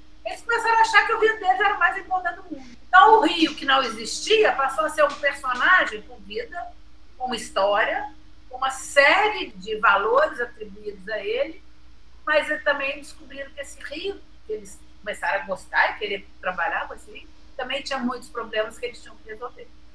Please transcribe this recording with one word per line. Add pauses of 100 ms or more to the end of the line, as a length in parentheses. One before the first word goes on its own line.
(240)
Eles
começaram
a
achar
que
o
rio
deles
era
o
mais
importante
do
mundo. (120)
Então,
o
rio
que
não
existia
passou
a
ser
um
personagem
com
vida, (500)
com
uma
história, (400)
com
uma
série
de
valores
atribuídos
a
ele, (600)
mas
eles
também
descobriram
que
esse
rio, (260)
que
eles (220)
começaram
a
gostar
e
querer (120)
trabalhar
com
esse
rio, (280)
também
tinha
muitos
problemas
que
eles
tinham
que
resolver. (280)